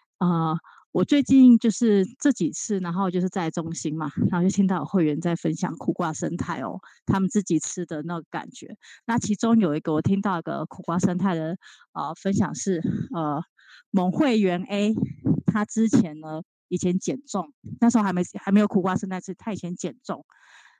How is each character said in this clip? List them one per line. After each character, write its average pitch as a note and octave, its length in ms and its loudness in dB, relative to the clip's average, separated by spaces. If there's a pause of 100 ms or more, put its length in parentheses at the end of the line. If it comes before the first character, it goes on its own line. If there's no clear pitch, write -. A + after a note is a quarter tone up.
(180)
呃， E3 380 0 (340)
我 F3+ 140 0
最 C#4+ 180 2
近 B3+ 360 8
就 A3+ 120 2
是 G3+ 340 4 (140)
这 C#4+ 140 2
几 E3+ 180 0
次， - 300 -4
然 F3 120 -4
后 F#3+ 180 -2
就 F3+ 100 0
是 F3+ 80 0
在 E3+ 220 -4
中 E3 220 -6
心 D#3 240 -6
嘛， D#3 140 -6 (200)
然 F3 100 0
后 F#3 80 4
就 - 20 4
听 G3 160 2
到 F3+ 120 0
有 C#3+ 60 -4
会 F3 200 0
员 D3+ 160 0
在 E3+ 160 0
分 D#3+ 180 -2
享 E3 220 -4
苦 - 160 -4
瓜 E3 200 -4
生 D#3+ 240 -6
态 E3+ 260 -8
哦， A#2+ 180 -8 (240)
他 G3 160 0
们 F#3+ 80 2
自 G#3 140 0
己 D#3+ 160 0
吃 - 260 -6
的 D#3 180 -8
那 E3+ 160 -6
个 F3 120 -12
感 - 200 -10
觉。 - 240 -18 (300)
那 A#3 140 0
其 G#3 180 -2
中 A3+ 240 4
有 D3+ 160 2
一 E3 40 -2
个， E3 120 -2
我 D#3 100 2
听 G3 180 2
到 G3 180 -2
一 E3 40 -6
个 D3 240 -6
苦 - 160 -18
瓜 E3+ 160 -2
生 F3+ 200 0
态 F#3 180 0
的， D#3+ 200 -4 (360)
呃， D#3 220 -6
分 G3 180 -4
享 G3 220 0
是， E3+ 280 -2 (320)
呃， D#3 260 -2 (500)
某 F#3 200 2
会 A#3+ 300 2
员 F3+ 240 2
A， G#3 300 0 (520)
他 G#3+ 180 2
之 A3 240 0
前 E3+ 300 2
呢， D#3 240 -8 (260)
以 F3+ 80 -2
前 F3+ 220 0
减 E3+ 280 -4
重， E3+ 260 -6 (280)
那 A#3 80 6
时 A#3 100 4
候 G#3 40 4
还 G3 100 0
没， F3+ 100 0 (180)
还 G3 100 -6
没 G3+ 80 6
有 G#3 80 6
苦 G3+ 140 0
瓜 F#3 160 0
生 F#3+ 140 -4
态 F#3 100 -8
吃， F#3 140 -12
他 - 180 -10
以 F#3 40 -6
前 F3 200 -8
减 D#3 260 -8
重。 C#3+ 220 -10 (560)